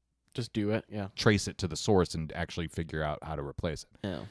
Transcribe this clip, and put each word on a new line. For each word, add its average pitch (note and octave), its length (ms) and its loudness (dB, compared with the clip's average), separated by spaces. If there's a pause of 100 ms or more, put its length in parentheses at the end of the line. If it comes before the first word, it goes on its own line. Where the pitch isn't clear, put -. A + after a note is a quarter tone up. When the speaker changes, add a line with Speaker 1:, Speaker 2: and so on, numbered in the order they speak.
(340)
Speaker 1:
Just A#2+ 200 -6
do G#2 180 2
it, A2 180 0
yeah. G2 260 -6
Speaker 2:
trace G#2 320 6
it F#2+ 120 -8
to F#2+ 80 -2
the D2+ 80 -2
source F#2 400 4
and D#2 180 -4
actually E2+ 340 -4
figure D#2 360 -4
out D2+ 200 -2
how D#2 120 -6
to C#2+ 80 -4
replace C#2 400 -4
it. - 240 -10
Speaker 1:
Yeah. E2 240 -4